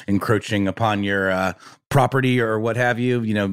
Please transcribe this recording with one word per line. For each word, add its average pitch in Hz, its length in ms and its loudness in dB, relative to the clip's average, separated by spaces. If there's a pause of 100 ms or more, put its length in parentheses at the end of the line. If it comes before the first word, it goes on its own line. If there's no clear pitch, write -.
encroaching 101 600 0
upon 104 340 -2
your, 98 280 0
uh, 92 240 -2 (340)
property 127 500 2
or 110 220 0
what 113 160 -2
have 123 220 0
you, 123 240 0
you 110 100 -2
know, 104 200 0